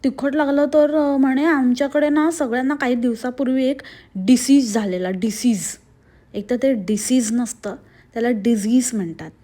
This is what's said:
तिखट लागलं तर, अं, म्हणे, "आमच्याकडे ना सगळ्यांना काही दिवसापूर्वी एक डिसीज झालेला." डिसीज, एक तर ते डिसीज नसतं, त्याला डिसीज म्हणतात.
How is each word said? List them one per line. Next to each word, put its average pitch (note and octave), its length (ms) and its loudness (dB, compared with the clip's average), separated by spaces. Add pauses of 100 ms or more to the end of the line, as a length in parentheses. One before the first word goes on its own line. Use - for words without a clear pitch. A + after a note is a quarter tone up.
तिखट C#4 300 -2
लागलं C#4+ 400 2
तर, D4 200 4
अं, C#4+ 260 2
म्हणे, C4+ 240 2
"आमच्याकडे C#4+ 640 2
ना D4+ 220 2
सगळ्यांना C4 440 -2
काही C4 200 0
दिवसापूर्वी B3+ 680 -2
एक C#4 160 -2 (340)
डिसीज B3 600 4
झालेला." F#3 360 -2
डिसीज, G3+ 520 -2 (720)
एक G#3 160 -8
तर B3 60 0
ते C4+ 160 2
डिसीज G#3+ 600 0
नसतं, A3+ 420 -6 (400)
त्याला A#3 160 -2
डिसीज A3+ 640 2
म्हणतात. E3 360 -6 (140)